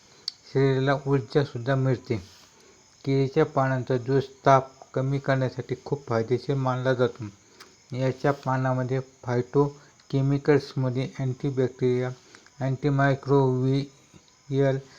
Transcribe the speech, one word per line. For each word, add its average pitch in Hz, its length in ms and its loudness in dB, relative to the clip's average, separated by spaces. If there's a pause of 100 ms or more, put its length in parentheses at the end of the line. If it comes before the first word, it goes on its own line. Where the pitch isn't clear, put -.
(540)
शरीराला 135 520 2
ऊर्जासुद्धा 135 680 0
मिळते. 127 480 -2 (840)
केळीच्या 139 420 2
पानांचा 131 500 0
ज्यूस 131 280 0 (220)
ताप 135 240 6 (240)
कमी 135 240 -2
करण्यासाठी 131 560 -2 (100)
खूप - 220 -6
फायदेशीर 120 480 -2
मानला 127 400 0
जातो. 120 300 -2 (720)
याच्या 131 360 0
पानामध्ये 131 680 -2 (220)
फायटोकेमिकल्समध्ये 139 2000 -2
अँटीबॅक्टेरिया, 127 920 -2 (500)
अँटीमायक्रोबियल 135 2250 0 (200)